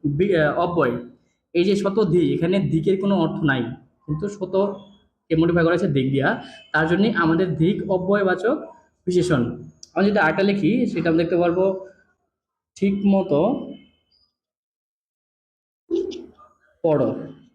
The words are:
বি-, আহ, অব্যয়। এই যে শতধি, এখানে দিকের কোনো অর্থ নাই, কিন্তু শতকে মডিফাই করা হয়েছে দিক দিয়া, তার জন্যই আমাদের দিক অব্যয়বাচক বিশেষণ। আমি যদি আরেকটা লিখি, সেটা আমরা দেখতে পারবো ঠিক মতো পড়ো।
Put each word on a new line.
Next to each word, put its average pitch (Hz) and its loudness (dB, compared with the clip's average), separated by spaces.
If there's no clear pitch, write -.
বি-, 190 0
আহ, 151 0
অব্যয়। 147 -2
এই 175 2
যে 196 2
শতধি, 190 2
এখানে 170 0
দিকের 160 0
কোনো 196 2
অর্থ 160 -2
নাই, 135 0
কিন্তু 151 -4
শতকে - -6
মডিফাই 170 2
করা - -
হয়েছে 175 2
দিক 135 0
দিয়া, 165 0
তার 160 0
জন্যই 190 2
আমাদের 170 0
দিক 190 0
অব্যয়বাচক 196 0
বিশেষণ। 151 0
আমি 190 2
যদি 208 2
আরেকটা 170 2
লিখি, 202 2
সেটা 170 -2
আমরা 165 2
দেখতে 170 -2
পারবো 180 0
ঠিক 196 0
মতো 196 0
পড়ো। 147 0